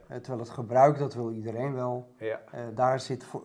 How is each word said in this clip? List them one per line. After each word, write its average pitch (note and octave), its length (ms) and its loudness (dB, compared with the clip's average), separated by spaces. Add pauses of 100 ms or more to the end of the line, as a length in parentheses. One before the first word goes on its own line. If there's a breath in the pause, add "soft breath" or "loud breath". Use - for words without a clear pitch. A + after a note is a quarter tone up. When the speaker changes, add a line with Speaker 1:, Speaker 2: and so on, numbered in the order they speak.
Speaker 1:
Eh, B2+ 100 -12
terwijl B2 220 -8
het A#2 100 -8
gebruik, C3 480 6
dat C#3+ 160 -2
wil A#2 180 -4
iedereen A2+ 420 -4
wel. B2 440 -4
Speaker 2:
Ja. A2 240 -4 (100)
Speaker 1:
Eh, A#2+ 100 -10 (140)
daar B2+ 240 4
zit B2+ 240 -6
voor, - 220 -10